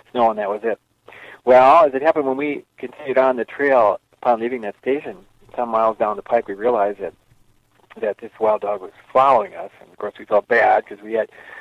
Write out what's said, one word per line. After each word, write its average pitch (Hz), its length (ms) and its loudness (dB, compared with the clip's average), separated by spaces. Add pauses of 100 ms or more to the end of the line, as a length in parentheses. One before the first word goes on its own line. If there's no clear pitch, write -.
(100)
snow, 117 200 0
and 107 80 -6
that 101 120 -4
was 104 120 -6
it. 113 160 -4 (640)
Well, 131 420 6
as 131 80 -2
it 135 80 -6
happened, 156 240 0
when 131 100 -2
we 147 280 -6 (120)
continued 131 420 -8
on 131 180 2
the 110 80 -4
trail 131 540 2 (220)
upon 117 200 0
leaving 120 220 -6
that 104 180 -10
station, 131 360 -6 (400)
some 120 140 -6
miles 110 260 0
down 107 200 -2
the 98 60 -12
pike, 117 260 -2
we 101 60 -10
realized 104 460 -2
that, 85 140 -10 (840)
that 104 180 -6
this 113 200 -18
wild 107 220 0
dog 101 200 -6
was 90 120 -18 (200)
following 127 420 2
us. 87 160 -14 (100)
And, - 100 -20
of - 80 -20
course, 104 200 -10
we 104 60 -20
felt 104 240 0
bad 107 380 2
'cause 101 160 -18
we 110 120 -10
had 107 160 -2 (300)